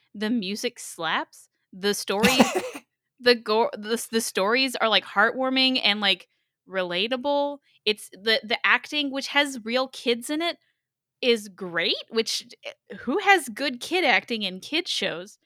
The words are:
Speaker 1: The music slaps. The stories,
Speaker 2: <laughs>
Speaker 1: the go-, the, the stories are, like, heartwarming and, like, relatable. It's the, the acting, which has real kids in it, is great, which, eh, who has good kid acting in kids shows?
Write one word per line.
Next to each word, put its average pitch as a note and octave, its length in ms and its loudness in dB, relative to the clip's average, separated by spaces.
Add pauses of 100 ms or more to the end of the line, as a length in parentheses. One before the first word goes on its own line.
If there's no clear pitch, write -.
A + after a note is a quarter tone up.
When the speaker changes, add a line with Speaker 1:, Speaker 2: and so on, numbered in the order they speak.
(160)
Speaker 1:
The G#3+ 140 -4
music A3 500 -4
slaps. F3+ 680 -6 (240)
The G3 200 0
stories, A#3 520 2 (340)
Speaker 2:
<laughs> - 400 -20
Speaker 1:
the B3 160 6
go-, A3 380 0
the, G#3+ 380 -4
the A3+ 100 0
stories A#3+ 560 0
are, A3+ 120 6
like, G3 160 4
heartwarming C4 800 2
and, G#3 180 4
like, F#3+ 260 0 (400)
relatable. B3 920 -2 (260)
It's G#3 260 -2
the, G#3+ 320 0
the A3 220 -4
acting, C4+ 460 0
which C4+ 180 -6
has C#4 340 0
real B3 260 -2
kids A#3+ 400 -4
in D4+ 120 -4
it, E4+ 160 -4 (640)
is A#3 280 2
great, F3+ 460 -2 (140)
which, A3+ 380 -2 (180)
eh, - 340 -14
who C#4 200 -2
has F#4+ 300 2
good B3 300 -6
kid F4 260 -2
acting G#3+ 380 0
in F#3 160 -8
kids E4 320 -6
shows? F3 540 -6